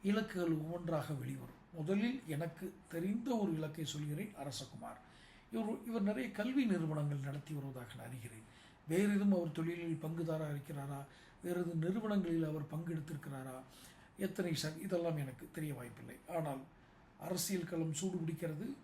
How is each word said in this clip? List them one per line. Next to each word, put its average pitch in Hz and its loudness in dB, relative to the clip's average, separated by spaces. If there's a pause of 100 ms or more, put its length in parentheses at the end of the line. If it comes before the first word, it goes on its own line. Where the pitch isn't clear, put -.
இலக்குகள் 196 2
ஒவ்வொன்றாக 160 0
வெளிவரும். 131 -6 (140)
முதலில் 202 2
எனக்கு 160 -2 (140)
தெரிந்த 208 2
ஒரு 185 4
இலக்கை 156 -2
சொல்கிறேன், 147 -2
அரசகுமார். - -8 (520)
இவர், 226 0
இவர் 226 0
நிறைய 220 2
கல்வி 262 2
நிறுவனங்கள் 156 2
நடத்தி 139 -4
வருவதாக 131 -6
நான் - -10
அறிகிறேன். 110 -10 (420)
வேறு 185 6
எதுவும் 202 6
அவர் 170 4
தொழிலில் 165 0
பங்குதாரா 160 0
இருக்கிறாரா? 143 -4 (380)
வேறு 175 0
எதுவும் 170 0
நிறுவனங்களில் 180 2
அவர் 151 0
பங்கெடுத்திருக்கிறாரா? 143 -6 (560)
எத்தனை 185 0 (100)
ச-, 156 -2
இதெல்லாம் 170 2
எனக்கு 131 -4
தெரிய 151 -2
வாய்ப்பில்லை. 120 -10 (120)
ஆனால் 151 0 (600)
அரசியல் 175 0
களம் 160 0
சூடு 185 2
பிடிக்கிறது. 165 0 (180)